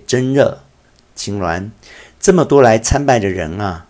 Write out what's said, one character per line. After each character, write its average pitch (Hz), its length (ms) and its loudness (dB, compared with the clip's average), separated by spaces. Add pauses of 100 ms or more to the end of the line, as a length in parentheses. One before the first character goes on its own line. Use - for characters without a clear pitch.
真 127 280 -2
热。” 127 240 0 (580)
青 101 240 -8
鸾 92 300 -6 (500)
：“这 190 140 2
么 165 100 4
多 143 160 4
来 113 180 6
参 139 280 -2
拜 127 120 2
的 101 100 -2
人 90 300 -6
啊。” 90 320 -8